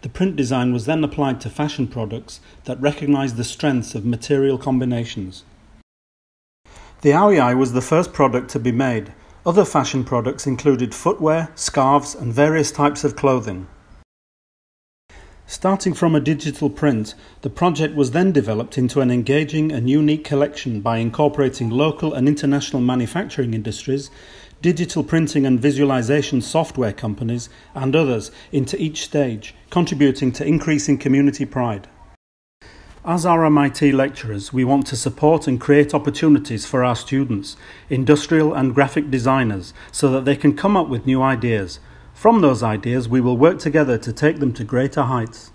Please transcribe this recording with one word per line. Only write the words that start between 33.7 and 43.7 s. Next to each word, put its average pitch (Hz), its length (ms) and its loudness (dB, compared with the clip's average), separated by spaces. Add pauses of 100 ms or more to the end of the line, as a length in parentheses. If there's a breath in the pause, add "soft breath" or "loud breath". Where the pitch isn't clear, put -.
lecturers, 127 580 -2
we 127 140 0
want 135 220 2
to 131 100 -6
support 151 500 0
and 127 140 -2
create 143 320 4
opportunities 147 720 2
for 127 180 -2
our 123 140 0
students, 120 640 -4 (320 loud breath)
industrial 147 640 2
and 131 200 0
graphic 139 360 2
designers, 123 640 0 (180 loud breath)
so 143 180 0
that 131 140 0
they 139 120 2
can 143 200 2
come 202 180 0
up 180 140 2
with 123 160 -4
new 131 160 2
ideas. 117 600 -2 (340 soft breath)
From 226 260 4
those 131 220 4
ideas, 117 460 -2
we 127 120 2
will 123 160 2
work 156 220 4
together 143 400 0